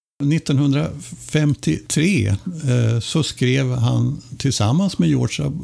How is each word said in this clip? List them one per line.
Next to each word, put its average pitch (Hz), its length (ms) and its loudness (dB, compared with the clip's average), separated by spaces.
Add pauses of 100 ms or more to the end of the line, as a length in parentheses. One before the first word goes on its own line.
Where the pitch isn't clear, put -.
(240)
Nittonhundrafemtiotre, 147 2000 0
eh, 120 720 0
så 160 220 -2
skrev 127 500 0
han 123 500 0 (160)
tillsammans 147 600 0
med 170 100 4
George 139 420 0 (140)